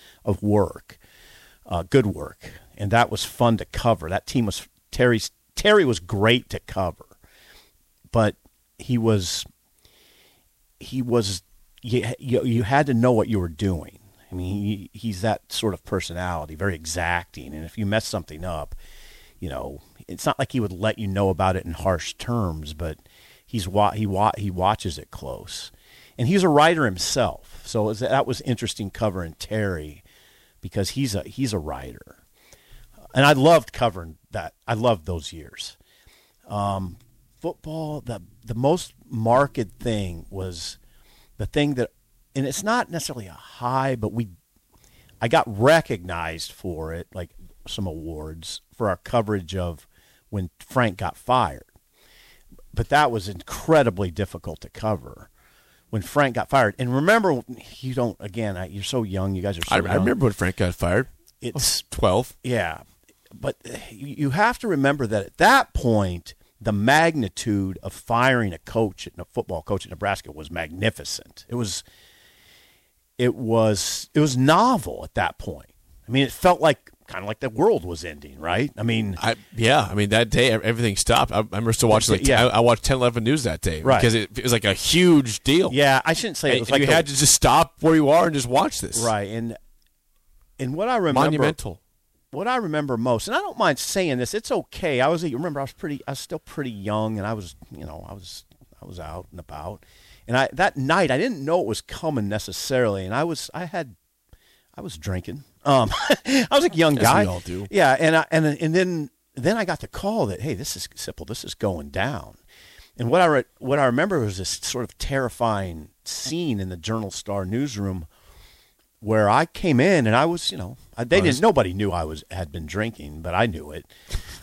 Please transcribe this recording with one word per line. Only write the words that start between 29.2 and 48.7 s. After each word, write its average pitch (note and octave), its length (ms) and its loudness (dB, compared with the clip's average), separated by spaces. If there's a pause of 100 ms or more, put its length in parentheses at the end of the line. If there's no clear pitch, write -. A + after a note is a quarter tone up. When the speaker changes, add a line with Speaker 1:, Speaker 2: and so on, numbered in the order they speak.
Speaker 1:
Terry F2 640 -6 (560)
because F#2+ 300 -4
he's C3 240 -2
a, F2 80 -2
he's A#2+ 320 -4
a G2 40 -2
writer. C#2 640 -12 (920)
And C3+ 100 4
I D3 80 8
loved D3 400 6
covering F2 460 -4 (120)
that. E2+ 240 -10 (140)
I A2+ 60 0
loved A2 320 2
those E2+ 260 -6
years. - 460 -16 (680)
Um, G2 520 -4 (420)
football, D#3 640 -8
the, A2 180 -10 (240)
the A#2 100 -8
most C#3 380 2 (160)
marked A#2+ 500 2 (220)
thing G2 500 -4
was F#2 480 -10 (600)
the G#2 80 -6
thing D3 280 0
that, B2 160 -2 (460)
and C3+ 100 -2
it's - 160 -6
not A3 280 0
necessarily C#3 360 -8
a F2 60 -18
high, C3 640 -2
but G#2+ 160 -4
we, A2+ 160 -2 (920)
I A#2 60 -2
got D3+ 180 4
recognized F#2 1080 0
for D#2+ 400 -8
it, E2+ 220 -10
like F2+ 160 -10 (360)
some G2 200 -6
awards D#2+ 720 -10 (160)